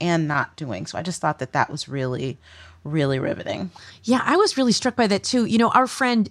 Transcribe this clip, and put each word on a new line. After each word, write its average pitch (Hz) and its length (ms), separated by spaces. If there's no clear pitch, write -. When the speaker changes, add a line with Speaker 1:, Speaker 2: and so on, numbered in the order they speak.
Speaker 1:
and 165 280
not 143 280
doing. 120 300
So - 120
I - 40
just 170 180
thought 151 200
that 127 120
that 139 180
was - 180
really, 131 500
really 143 340
riveting. - 520
Speaker 2:
Yeah, 240 200
I 269 140
was 392 220
really 247 140
struck 247 220
by 233 120
that 190 180
too. 240 220
You 220 100
know, 226 140
our 254 160
friend 240 440